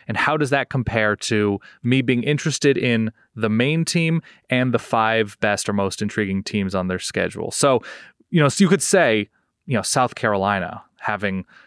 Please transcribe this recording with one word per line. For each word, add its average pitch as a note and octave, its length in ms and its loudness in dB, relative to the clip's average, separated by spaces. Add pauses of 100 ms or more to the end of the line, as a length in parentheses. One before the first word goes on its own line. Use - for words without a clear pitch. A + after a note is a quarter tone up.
And G#2 120 -6
how D3+ 180 0
does D3 140 0
that C3+ 180 0
compare A2 480 0
to G#2 420 0 (240)
me C3 200 2
being B2 200 0
interested C#3+ 540 0
in A2+ 360 0 (220)
the A2 140 -4
main C3+ 380 0
team E3 340 0 (300)
and B2+ 240 0
the A#2 40 2
five A2+ 600 0
best G#2 300 0
or - 20 0
most G2 300 -2
intriguing G2 420 -2
teams G2 300 -2
on F#2 140 -2
their F#2 100 -2
schedule? F2 520 -4
So, C3+ 300 2 (500)
you E3+ 100 4
know, C#3+ 100 6
so - 140 2
you F3 40 6
could F#3 140 2
say, A#2 480 2 (340)
you C3+ 100 -4
know, G#2 80 0
South B2+ 340 0
Carolina G2+ 680 0 (180)
having G2 460 -4 (200)